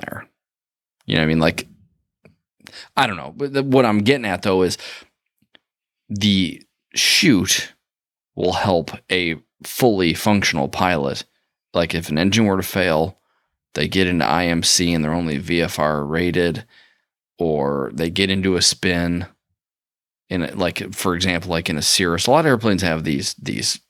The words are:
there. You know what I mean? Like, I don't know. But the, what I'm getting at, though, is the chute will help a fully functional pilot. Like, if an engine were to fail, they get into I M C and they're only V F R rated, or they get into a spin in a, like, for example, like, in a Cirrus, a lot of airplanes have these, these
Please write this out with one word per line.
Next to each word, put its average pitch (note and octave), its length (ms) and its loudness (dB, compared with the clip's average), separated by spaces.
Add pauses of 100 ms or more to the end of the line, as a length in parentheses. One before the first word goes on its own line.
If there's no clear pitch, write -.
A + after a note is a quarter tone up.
there. - 240 -12 (800)
You G#1 80 0
know D#2+ 60 4
what D#2 40 2
I - 20 2
mean? D#2+ 120 2
Like, E2 280 0 (1300)
I C3+ 120 4
don't G2 100 -6
know. C#2+ 180 -12
But C#3 180 -6
the, C#3 100 0
what C3+ 220 6
I'm G#2 180 2
getting B2+ 220 2
at, F#2 180 -2
though, F#2+ 180 4
is F2+ 160 2 (1300)
the G2 540 0 (320)
chute - 800 2 (640)
will F2+ 180 0
help F#2 380 0 (200)
a F2 260 0 (260)
fully F#2+ 500 2
functional F2+ 560 0
pilot. D#2 560 -2 (480)
Like, E2+ 220 0
if E2+ 140 -6
an D#2 100 -2
engine G2+ 260 2
were F#2+ 120 2
to F#2 60 -2
fail, F2+ 520 0 (580)
they D2+ 140 -2
get F#2 200 2
into E2+ 180 2
I E2 200 2
M E2+ 180 0
C F2 300 0
and D#2+ 100 0
they're D2+ 100 -2
only E2 240 -2
V E2+ 240 -2
F D#2+ 160 -4
R D2+ 260 0
rated, E2+ 640 -2 (720)
or C#2+ 560 -2
they E2 160 -2
get F#2+ 220 0
into F#2+ 240 0
a F2 60 0
spin F2 680 -2 (1000)
in F2+ 140 -4
a, - 120 -8
like, F#2+ 380 -4
for F#2 200 -2
example, F2 380 -2
like, E2 180 -2
in D#2+ 80 -4
a D2 40 -4
Cirrus, E2+ 440 0
a A#2+ 60 2
lot D3 80 6
of D#3+ 80 2
airplanes A2 340 2
have E2 220 -2
these, D2+ 320 -4
these - 440 -6 (100)